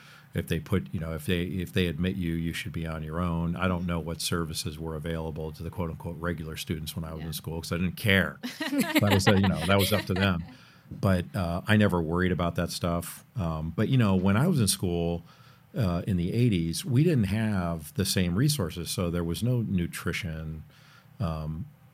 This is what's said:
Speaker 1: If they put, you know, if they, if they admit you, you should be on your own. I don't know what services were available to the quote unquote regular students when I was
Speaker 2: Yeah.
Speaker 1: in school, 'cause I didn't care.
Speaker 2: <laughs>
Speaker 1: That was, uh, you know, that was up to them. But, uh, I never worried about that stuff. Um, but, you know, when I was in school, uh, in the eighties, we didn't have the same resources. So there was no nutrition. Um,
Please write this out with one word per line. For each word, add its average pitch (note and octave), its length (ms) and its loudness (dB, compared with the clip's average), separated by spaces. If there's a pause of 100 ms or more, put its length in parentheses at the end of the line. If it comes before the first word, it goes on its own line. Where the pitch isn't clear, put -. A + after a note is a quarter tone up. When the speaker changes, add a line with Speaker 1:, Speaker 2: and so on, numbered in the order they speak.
(340)
Speaker 1:
If F#2+ 140 -2
they E2 120 0
put, - 320 -2
you - 80 -4
know, D#2+ 140 -6
if D#2 100 -8
they, F2 200 0
if F2+ 280 -4
they F#2 140 4
admit E2+ 300 0
you, E2+ 180 -2
you E2 180 -2
should - 200 -6
be E2 140 -4
on D#2 160 -6
your D#2 180 -4
own. E2+ 360 0
I F#2 120 0
don't F2+ 180 0
know E2+ 120 0
what D#2+ 220 -6
services D#2+ 580 -2
were D#2+ 160 -6
available D#2+ 580 -4
to D#2+ 100 -12
the E2 80 -6
quote F2 180 -4
unquote E2 320 -8
regular D#2+ 380 -4
students D#2+ 360 -6
when D#2+ 120 -6
I D#2+ 80 -10
was D#2+ 80 -8
Speaker 2:
Yeah. E2 60 -8
Speaker 1:
in D#2 40 -6
school, D#2+ 300 -6
'cause - 100 -6
I E2+ 60 -2
didn't F2 180 -2
care. F#2 460 4
Speaker 2:
<laughs> C#4+ 580 0
Speaker 1:
That G2+ 140 4
was, F#2+ 120 4
uh, - 100 8
you F#2+ 120 6
know, E2 160 0
that G2 140 6
was G2 160 4
up G2 120 0
to G2+ 80 0
them. F2+ 300 2 (460)
But, F#2 440 0
uh, F2 320 -2
I A2 120 6
never F2 240 4
worried F2 300 2
about E2+ 240 0
that F2 140 0
stuff. - 540 -4 (100)
Um, E2 400 -2
but, A2 140 2
you C3 80 4
know, G#2 180 4
when F#2+ 220 4
I C3+ 100 4
was E3+ 140 2
in G2+ 80 4
school, E2+ 560 0 (500)
uh, F2+ 320 0
in F#2 120 0
the F2+ 160 -2
eighties, F2+ 500 2
we C3+ 180 4
didn't D3+ 220 4
have F#2+ 680 -2
the F#2+ 100 0
same F2+ 300 2
resources. F2+ 560 0
So F2 200 -2
there E2+ 140 0
was E2+ 180 -2
no A#2+ 200 0
nutrition. D#2+ 1000 -4 (540)
Um, D#2 460 -4 (300)